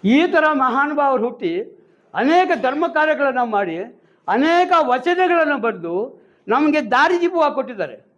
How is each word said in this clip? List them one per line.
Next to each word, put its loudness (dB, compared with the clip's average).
ಈ 4
ಥರ 2
ಮಹಾನುಭಾವರು 0
ಹುಟ್ಟಿ -6
ಅನೇಕ 2
ಧರ್ಮ -2
ಕಾರ್ಯಗಳನ್ನು 0
ಮಾಡಿ -2
ಅನೇಕ 2
ವಚನಗಳನ್ನು 0
ಬರೆದು -6
ನಮಗೆ 0
ದಾರಿ 2
ದೀಪವಾಗಿ 0
ಕೊಟ್ಟಿದ್ದಾರೆ. -8